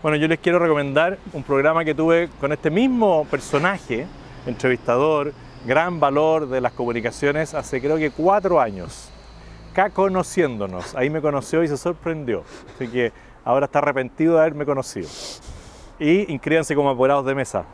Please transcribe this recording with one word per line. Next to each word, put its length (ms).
Bueno, 160
yo 100
les 120
quiero 200
recomendar 580
un 100
programa 400
que 100
tuve 360
con 140
este 160
mismo 600
personaje, 800
entrevistador, 880
gran 340
valor 480
de 140
las 100
comunicaciones, 840
hace 280
creo 160
que 140
cuatro 500
años. 480
Caconociéndonos. 1200
Ahí 140
me 120
conoció 420
y 40
se 100
sorprendió. 680
Así 120
que 240
ahora 220
está 140
arrepentido 560
de 60
haberme 240
conocido. 440
Y 320
inscríbanse 440
como 160
apoderados 340
de 100
mesa 380